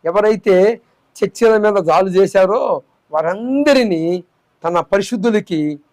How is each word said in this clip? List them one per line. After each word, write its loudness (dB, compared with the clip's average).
ఎవరైతే 2
చర్చిల 0
మీద 0
దాడులు 2
చేశారో, 0
వారందరినీ -2
తన -2
పరిశుద్ధులకి -4